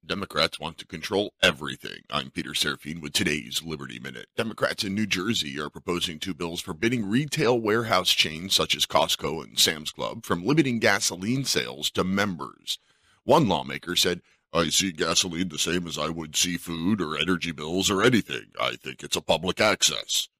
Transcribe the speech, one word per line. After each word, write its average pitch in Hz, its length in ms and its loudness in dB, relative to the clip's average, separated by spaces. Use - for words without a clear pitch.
Democrats 87 500 0
want 80 200 -8
to - 100 -16
control 95 460 -2
everything. 67 560 -2
I'm 67 220 -4
Peter 76 220 -8
Serafine 76 480 -4
with 73 100 -8
today's 73 500 -2
Liberty 69 380 -10
Minute. 62 380 -12
Democrats 107 480 -2
in 95 100 -2
New 110 100 2
Jersey 92 540 -2
are 76 100 -4
proposing 85 480 -4
two - 160 -6
bills 87 280 -6
forbidding 98 480 -2
retail 135 500 2
warehouse 110 520 2
chains 82 440 0
such - 180 2
as 76 120 0
Costco 76 580 0
and 53 160 -6
Sam's 76 320 0
Club 62 320 -6
from 87 220 -2
limiting 131 340 4
gasoline 104 640 2
sales 67 480 -2
to 90 140 0
members. 80 720 -2
One 139 240 6
lawmaker 71 480 -2
said, 90 240 2
"I 82 160 4
see 92 240 0
gasoline 85 560 0
the 76 100 -10
same 87 260 0
as 76 120 -8
I 76 100 -2
would 82 300 -6
see 87 180 2
food 87 460 -2
or 76 160 -4
energy 85 340 0
bills 82 400 0
or 95 100 2
anything. 73 560 2
I 62 200 0
think - 260 -12
it's - 140 -2
a 82 40 -2
public 87 380 0
access." - 680 2